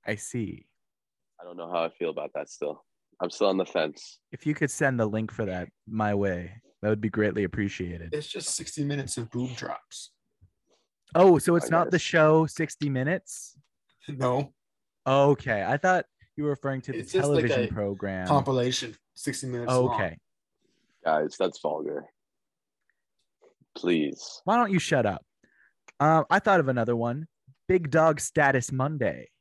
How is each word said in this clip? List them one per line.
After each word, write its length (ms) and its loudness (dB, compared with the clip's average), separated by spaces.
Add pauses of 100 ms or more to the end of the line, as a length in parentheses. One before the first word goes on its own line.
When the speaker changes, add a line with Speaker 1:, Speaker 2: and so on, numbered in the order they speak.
Speaker 1:
I 100 -4
see. 500 -8 (720)
Speaker 2:
I 60 -18
don't 120 -16
know 120 -12
how 140 -2
I 60 -2
feel 200 -6
about 260 -8
that 140 -8
still. 340 -8 (380)
I'm 80 -6
still 180 0
on 100 2
the 80 0
fence. 540 -4 (120)
Speaker 1:
If 140 -14
you 80 0
could 180 -2
send 280 0
the 60 2
link 260 -2
for 140 -6
that 240 -6 (180)
my 280 0
way, 360 -2 (300)
that 80 0
would 120 2
be 80 0
greatly 340 0
appreciated. 720 -6
Speaker 3:
It's 140 -6
just 280 -10
sixty 280 -8
minutes 340 -6
of 140 -8
boob 240 -6
drops. 560 -12 (1040)
Speaker 1:
Oh, 220 10
so 180 4
it's 120 2
Speaker 2:
I 20 -6
Speaker 1:
not 220 4
the 60 4
Speaker 2:
guess. 40 2
Speaker 1:
show 460 6
sixty 420 -4
Minutes? 680 -4 (520)
Speaker 3:
No. 440 -2 (540)
Speaker 1:
Okay, 580 4
I 140 0
thought 280 2 (320)
you 80 -4
were 60 0
referring 300 -6
to 120 -10
the 60 -6
Speaker 3:
It's 120 -12
just 180 0
like 160 2
Speaker 1:
television 240 0
Speaker 3:
a 40 -6
Speaker 1:
program. 540 -4
Speaker 3:
compilation, 680 0 (200)
sixty 320 -8
minutes 260 -4
long. 200 2
Speaker 1:
Okay. 240 -4 (880)
Speaker 2:
Guys, 320 0
that's 240 -2
vulgar. 440 -6 (1700)
Please. 680 -2
Speaker 1:
Why 120 2
don't 140 2
you 80 2
shut 260 0
up? 200 -4 (720)
Um, 300 6
I 100 4
thought 220 4
of 80 0
another 260 0
one. 320 -4 (400)
Big 220 2
Dog 320 4
Status 500 2
Monday. 580 -2 (120)